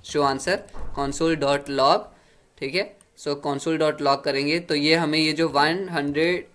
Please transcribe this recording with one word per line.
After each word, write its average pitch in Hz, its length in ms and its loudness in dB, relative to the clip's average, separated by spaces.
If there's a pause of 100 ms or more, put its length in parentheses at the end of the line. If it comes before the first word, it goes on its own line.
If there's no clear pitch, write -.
Show 147 180 -2
answer, 139 340 0 (420)
console 156 420 0
dot 139 300 0
log, 139 280 4 (600)
ठीक 139 160 -6
है। 196 220 -4 (220)
So, 143 160 -4 (120)
console 147 320 -2
dot 151 240 0
log 139 220 4
करेंगे 143 340 0
तो 170 160 -4
ये 147 200 4
हमें 160 240 2
ये 156 140 2
जो 160 160 0
वन 160 400 2
हंड्रेड 156 680 0